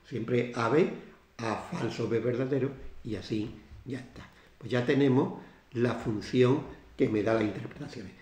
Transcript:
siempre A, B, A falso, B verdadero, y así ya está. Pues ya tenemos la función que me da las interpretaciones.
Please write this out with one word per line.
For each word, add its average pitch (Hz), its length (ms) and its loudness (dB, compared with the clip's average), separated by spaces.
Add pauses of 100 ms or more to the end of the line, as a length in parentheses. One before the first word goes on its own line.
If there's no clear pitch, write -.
siempre 120 500 -2
A, 113 140 0
B, 156 220 6 (460)
A 110 180 -2
falso, 117 540 -4
B 117 100 2
verdadero, 127 520 0 (320)
y 107 120 -6
así 107 400 -4 (300)
ya 127 140 -8
está. - 280 -16 (300)
Pues - 140 -8
ya 123 140 2
tenemos 139 560 4 (320)
la 127 200 2
función 127 680 2 (340)
que 131 100 4
me 107 160 2
da 110 120 4
las 110 80 2
interpretaciones. 101 680 -6 (100)